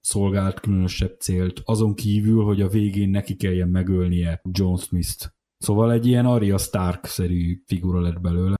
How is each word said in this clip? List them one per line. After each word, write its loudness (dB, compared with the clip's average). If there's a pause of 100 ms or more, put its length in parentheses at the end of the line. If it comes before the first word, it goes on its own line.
szolgált -2
különösebb 0
célt, -2
azon 0
kívül, 2
hogy 2
a 2
végén 0
neki -2
kelljen 0
megölnie 0 (100)
John 0
Smith-t. -6 (240)
Szóval 2
egy 0
ilyen 4
Arya 2
Stark-szerű -2
figura -2
lett -2
belőle. 0